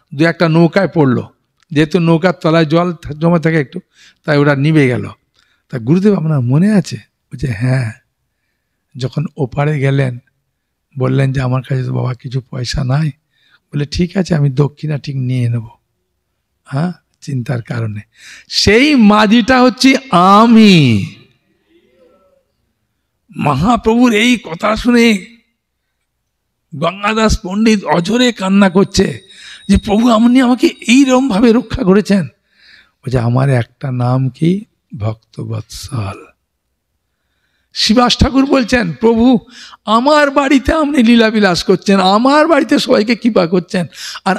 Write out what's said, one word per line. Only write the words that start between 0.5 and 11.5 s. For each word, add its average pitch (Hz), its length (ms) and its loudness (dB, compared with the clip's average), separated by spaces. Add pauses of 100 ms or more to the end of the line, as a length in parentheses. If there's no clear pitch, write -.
পড়ল, 135 340 0 (500)
যেহেতু 156 280 0
নৌকার 165 340 0
তলায় 165 320 0
জল 170 280 -2
থা-, 147 200 -14
জমে 170 260 0
থাকে 160 200 0
একটু, 143 200 -8 (440)
তাই 147 140 0
ওরা 143 180 2
নিভে 143 320 2
গেল। 110 220 -4 (600)
তা, 131 100 -10
"গুরুদেব, 180 340 2
আপনার 156 280 -2
মনে 147 300 0
আছে?" 196 260 -2
বলছে, - 500 -12
"হ্যাঁ।" 123 440 -4 (1040)
যখন 131 280 -6 (120)
ওপারে 147 420 -4
গেলেন, 135 400 -2 (800)
বললেন 135 340 -2
যে, 135 80 -4
"আমার 127 200 -2